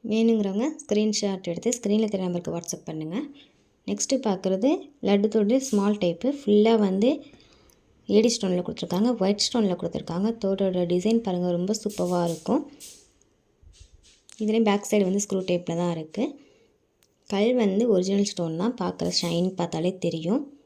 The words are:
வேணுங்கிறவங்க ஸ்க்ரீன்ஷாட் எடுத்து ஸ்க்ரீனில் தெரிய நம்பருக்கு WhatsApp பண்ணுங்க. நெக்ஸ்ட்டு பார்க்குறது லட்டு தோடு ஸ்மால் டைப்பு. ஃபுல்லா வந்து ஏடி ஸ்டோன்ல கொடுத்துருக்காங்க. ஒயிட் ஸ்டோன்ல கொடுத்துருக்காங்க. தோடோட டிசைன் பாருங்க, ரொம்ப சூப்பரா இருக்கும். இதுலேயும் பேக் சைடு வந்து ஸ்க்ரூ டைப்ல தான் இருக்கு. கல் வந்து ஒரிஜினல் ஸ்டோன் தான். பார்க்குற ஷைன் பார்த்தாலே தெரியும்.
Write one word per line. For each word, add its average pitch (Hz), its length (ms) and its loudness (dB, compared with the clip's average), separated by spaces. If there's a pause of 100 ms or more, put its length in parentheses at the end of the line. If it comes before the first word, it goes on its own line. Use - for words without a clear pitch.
(120)
வேணுங்கிறவங்க 220 560 2 (140)
ஸ்க்ரீன்ஷாட் 208 680 -2
எடுத்து 170 260 -4
ஸ்க்ரீனில் 214 340 0
தெரிய 190 140 -2
நம்பருக்கு 175 280 -4
WhatsApp 170 340 -8
பண்ணுங்க. 156 300 -8 (720)
நெக்ஸ்ட்டு 208 300 -2 (100)
பார்க்குறது 190 420 0 (380)
லட்டு 202 260 4
தோடு 214 220 4 (120)
ஸ்மால் 208 360 2
டைப்பு. 175 340 0
ஃபுல்லா 208 360 4 (120)
வந்து 196 240 2 (1080)
ஏடி 220 180 6
ஸ்டோன்ல 180 320 0
கொடுத்துருக்காங்க. 190 420 -2 (140)
ஒயிட் 202 240 2
ஸ்டோன்ல 202 340 2
கொடுத்துருக்காங்க. 175 480 -4 (140)
தோடோட 190 500 0
டிசைன் 220 320 2
பாருங்க, 180 320 0
ரொம்ப 190 240 0
சூப்பரா 180 480 -2
இருக்கும். 190 340 -2 (1800)
இதுலேயும் 214 260 2
பேக் 208 220 0
சைடு 202 180 4
வந்து 196 160 0
ஸ்க்ரூ 190 260 -4
டைப்ல 175 320 -2
தான் 175 140 0
இருக்கு. 175 280 -6 (1080)
கல் 214 200 2 (100)
வந்து 202 300 2
ஒரிஜினல் 196 400 2
ஸ்டோன் 165 300 -4
தான். 240 200 -2
பார்க்குற 175 280 -4 (100)
ஷைன் 175 400 0
பார்த்தாலே 170 320 -2 (140)
தெரியும். 170 340 -2 (240)